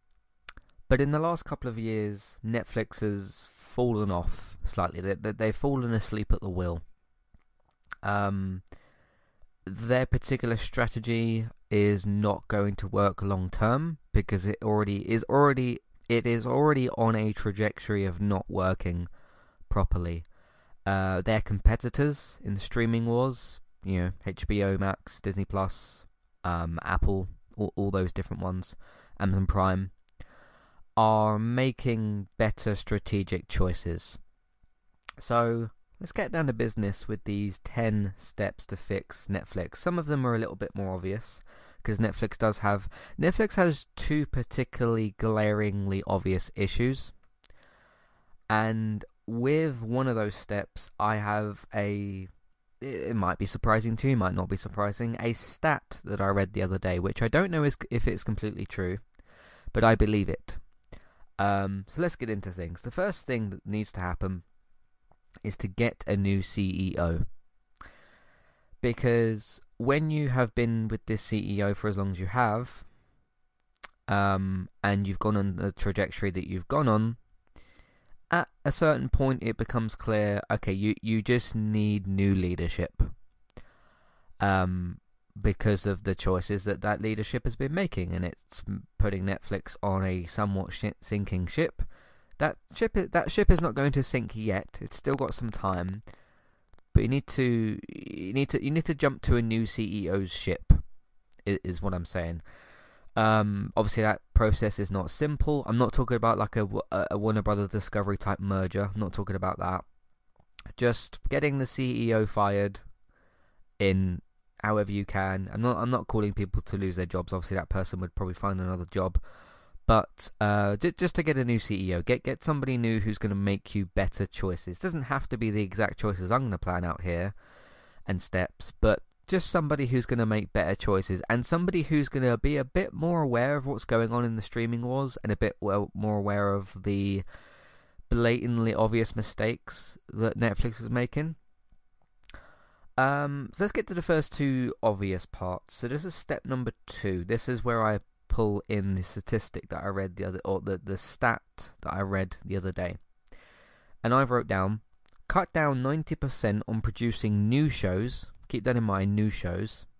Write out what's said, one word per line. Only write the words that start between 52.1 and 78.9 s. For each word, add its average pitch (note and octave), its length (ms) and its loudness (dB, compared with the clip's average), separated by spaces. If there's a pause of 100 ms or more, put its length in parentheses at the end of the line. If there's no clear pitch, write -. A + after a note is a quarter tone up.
it, B2 60 -10
it A2 300 -4
might F#2 220 0
be G2+ 80 -2
surprising A2+ 500 0
to C3 120 0
you, C3+ 80 4
might F#2 180 2
not F#2 140 -2
be F#2+ 80 -2
surprising, G#2+ 600 -4
a A#2 140 -2
stat - 720 -2
that G2+ 160 -4
I G2 80 4
read G2 240 2
the G2+ 100 -2
other F#2+ 160 0
day, F2+ 200 0
which F#2+ 240 0
I A#2 60 4
don't F3+ 220 4
know D#3+ 140 0
is, C#3+ 120 2 (140)
if A#2 160 2
it's - 180 -2
completely - 420 -4
true, F#2 320 -4 (720)
but A2+ 120 4
I A2+ 100 10
believe G#2 340 4
it. - 280 -6 (800)
Um, G2 500 0
so - 120 -8
let's E3+ 160 0
get A#2 140 -6
into G2+ 200 -4
things. F2 320 -8
The B2 80 -8
first F#3+ 360 -2
thing A2 240 -2
that - 160 -12
needs G#2 260 -4
to G2 80 -8
happen F2+ 420 -2 (1000)
is G#2 160 -6
to - 100 -4
get A#2 380 0
a G2+ 100 2
new G2 260 2
C - 200 -4 (320)
E - 40 -
O. E2 260 2 (1600)
Because A#2 800 2 (180)
when D3 320 2
you D3+ 180 0
have B2 260 2
been A#2 320 2
with A2 200 -4
this A2 160 -2
C - 160 -2 (180)
E G2+ 60 0
O G2+ 120 2
for - 140 -2
as G2 100 0
long G2 140 0
as F2+ 80 -6
you F#2 60 -4
have, A#2+ 580 0 (1200)
um, F#2+ 600 2 (140)
and G2+ 260 2
you've G2 100 -2
gone G#2+ 180 2
on G2 200 0
the F#2 160 -2
trajectory - 580 0
that F2+ 160 -4
you've F#2 220 -6
gone C#3+ 180 2
on, A2 300 4 (1120)
at E3+ 180 2 (160)
a C#3+ 60 4
certain C3+ 380 2